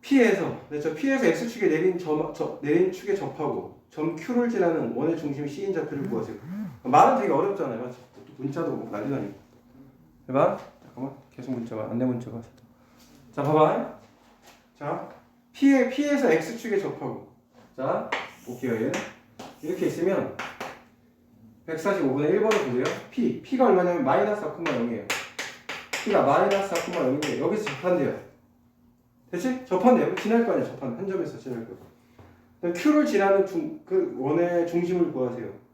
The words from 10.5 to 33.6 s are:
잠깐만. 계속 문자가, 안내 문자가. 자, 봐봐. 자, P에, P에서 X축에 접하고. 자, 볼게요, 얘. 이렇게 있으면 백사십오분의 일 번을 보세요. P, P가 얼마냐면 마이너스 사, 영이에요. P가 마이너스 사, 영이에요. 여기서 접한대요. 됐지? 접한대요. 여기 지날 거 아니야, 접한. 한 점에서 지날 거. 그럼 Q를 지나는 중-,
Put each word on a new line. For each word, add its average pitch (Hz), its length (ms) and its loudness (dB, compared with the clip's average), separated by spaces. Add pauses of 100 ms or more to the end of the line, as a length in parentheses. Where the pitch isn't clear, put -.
잠깐만. 135 280 -10 (220)
계속 131 180 -10
문자가, 117 380 -6
안내 120 140 0
문자가. 117 360 -4 (920)
자, 143 100 -4
봐봐. 156 560 4 (800)
자, - 300 -8 (440)
P에, 269 380 6
P에서 285 400 2
X축에 202 480 0
접하고. 131 500 -6 (480)
자, - 320 -2 (380)
볼게요, 120 280 -4 (120)
얘. 139 60 -2 (720)
이렇게 175 240 -2
있으면 175 500 -2 (1300)
백사십오분의 156 640 0
일 214 120 4
번을 214 240 4
보세요. 127 180 0 (260)
P, - 320 -2
P가 254 240 2
얼마냐면 175 380 4
마이너스 208 360 2
사, - 160 -8
영이에요. 120 480 -4 (1000)
P가 196 180 2
마이너스 160 520 2
사, - 180 -2
영이에요. 147 520 -2
여기서 196 200 0
접한대요. 165 640 -2 (1000)
됐지? 247 360 -4
접한대요. 190 440 6
여기 185 120 -6
지날 226 240 4
거 185 60 0
아니야, 127 120 0
접한. - 320 -8
한 190 100 -6
점에서 180 320 -4
지날 117 280 -8
거. - 80 -16 (880)
그럼 175 140 -2
Q를 302 300 4
지나는 196 420 4
중-, 156 380 -6